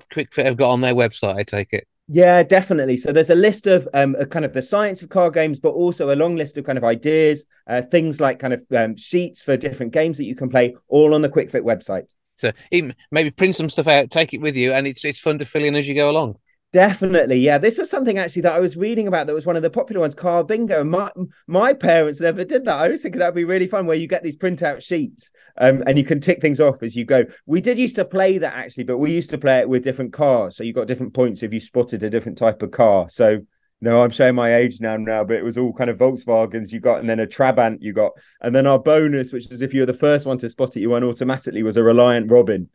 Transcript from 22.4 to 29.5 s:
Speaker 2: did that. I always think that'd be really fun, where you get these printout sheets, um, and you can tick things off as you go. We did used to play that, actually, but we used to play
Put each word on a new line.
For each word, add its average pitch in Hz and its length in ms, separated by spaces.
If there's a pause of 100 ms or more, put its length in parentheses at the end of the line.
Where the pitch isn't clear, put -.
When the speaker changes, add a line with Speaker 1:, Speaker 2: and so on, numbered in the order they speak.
Speaker 2:
did 254 220
that. 165 100
I 151 80
always 294 180
think 180 140
that'd 175 180
be 175 100
really 180 220
fun, 190 200
where 160 100
you 165 100
get 175 160
these 151 140
printout 160 460
sheets, - 480 (260)
um, 131 300
and 139 100
you 139 80
can 147 160
tick - 220
things 147 180
off 143 220
as 117 120
you 117 120
go. 127 180 (220)
We 170 160
did 240 160
used 247 180
to 190 80
play 190 320
that, 156 160
actually, 120 320
but 123 140
we 151 140
used 165 180
to 151 80
play 135 220